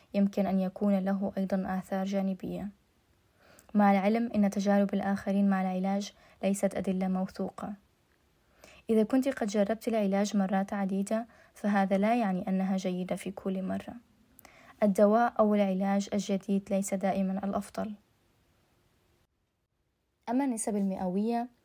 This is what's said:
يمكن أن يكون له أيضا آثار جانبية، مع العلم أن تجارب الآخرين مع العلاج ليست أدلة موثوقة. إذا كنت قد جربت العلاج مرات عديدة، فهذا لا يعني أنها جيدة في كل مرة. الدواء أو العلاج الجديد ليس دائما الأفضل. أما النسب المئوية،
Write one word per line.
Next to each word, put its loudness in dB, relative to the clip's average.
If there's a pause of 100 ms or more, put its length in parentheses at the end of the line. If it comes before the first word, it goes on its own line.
(140)
يمكن 2
أن 0
يكون 0
له -2
أيضا -2
آثار -4
جانبية، -4 (1040)
مع 6
العلم 2
أن 4
تجارب 2
الآخرين 0
مع 2
العلاج -2 (300)
ليست 0
أدلة -2
موثوقة. -6 (1160)
إذا 4
كنت 0
قد -2
جربت 0
العلاج 0
مرات 0
عديدة، -2 (260)
فهذا 0
لا 2
يعني -2
أنها 0
جيدة -4
في -8
كل -6
مرة. -6 (880)
الدواء 6
أو 4
العلاج 0
الجديد -2
ليس -2
دائما -2
الأفضل. -6 (2250)
أما 0
النسب -2
المئوية، -2 (180)